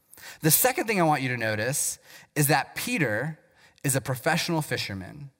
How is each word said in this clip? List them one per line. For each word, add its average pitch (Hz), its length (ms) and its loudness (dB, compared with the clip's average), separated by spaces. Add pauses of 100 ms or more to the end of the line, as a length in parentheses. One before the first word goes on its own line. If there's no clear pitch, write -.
(420)
The 156 100 4
second 247 360 4
thing 214 120 2
I 170 60 4
want 151 160 2
you 131 80 0
to 123 80 0
notice 113 600 -2 (380)
is 147 120 2
that 143 280 2
Peter 151 640 -2 (420)
is 131 140 0
a 135 60 0
professional 160 600 0
fisherman. 113 680 -8 (100)